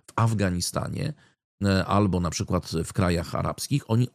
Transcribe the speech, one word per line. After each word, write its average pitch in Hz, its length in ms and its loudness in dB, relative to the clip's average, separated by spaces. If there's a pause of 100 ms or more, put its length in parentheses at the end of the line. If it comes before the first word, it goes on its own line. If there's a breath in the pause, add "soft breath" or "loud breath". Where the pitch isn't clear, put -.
w - 100 -20
Afganistanie, 101 960 0 (520 soft breath)
e, 95 200 4
albo 92 360 2
na 87 100 0
przykład 92 400 -2 (140)
w - 80 -12
krajach 87 420 0
arabskich, 90 560 -4
oni 113 240 4